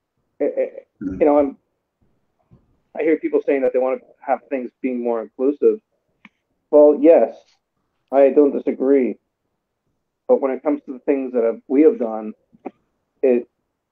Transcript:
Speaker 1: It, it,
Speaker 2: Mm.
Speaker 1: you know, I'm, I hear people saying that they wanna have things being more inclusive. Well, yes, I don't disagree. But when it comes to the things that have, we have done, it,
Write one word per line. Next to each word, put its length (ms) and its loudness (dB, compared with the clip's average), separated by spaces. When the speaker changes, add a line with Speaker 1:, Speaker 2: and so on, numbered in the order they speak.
Speaker 1:
It, 180 -4
it, 300 -8
Speaker 2:
Mm. 180 -8
Speaker 1:
you 60 2
know, 120 2
I'm, 200 -2
I 60 -4
hear 140 0
people 280 -4
saying 160 -2
that 120 -2
they 60 0
wanna 180 -2
have 180 -4
things 220 -8
being 220 -6
more 180 -4
inclusive. 580 0
Well, 280 6
yes, 360 4
I 180 4
don't 220 2
disagree. 680 -2
But 140 2
when 100 -2
it 120 -10
comes 220 -4
to 80 -12
the 60 -16
things 340 -4
that 100 -2
have, 240 -4
we 160 2
have 160 2
done, 340 -8
it, 260 0